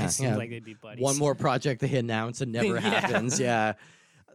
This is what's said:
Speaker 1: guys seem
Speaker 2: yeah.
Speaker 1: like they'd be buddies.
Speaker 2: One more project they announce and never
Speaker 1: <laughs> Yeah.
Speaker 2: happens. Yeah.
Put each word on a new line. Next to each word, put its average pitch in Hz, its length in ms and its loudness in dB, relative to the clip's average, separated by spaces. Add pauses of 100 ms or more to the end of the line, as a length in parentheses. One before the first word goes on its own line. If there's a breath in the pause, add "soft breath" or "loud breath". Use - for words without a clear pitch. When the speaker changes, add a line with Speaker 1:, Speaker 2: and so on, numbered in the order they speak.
Speaker 1:
guys 87 120 0
seem 131 120 0
Speaker 2:
yeah. 110 100 2
Speaker 1:
like 117 140 -4
they'd 113 120 -12
be 110 120 -16
buddies. 107 260 -12
Speaker 2:
One 139 160 2
more 147 180 2
project 135 460 0
they 131 160 0
announce 117 440 -2
and 123 100 -4
never 120 240 0
Speaker 1:
<laughs> - 0 -
Yeah. - 40 0
Speaker 2:
happens. 131 600 0
Yeah. 117 340 2 (600 loud breath)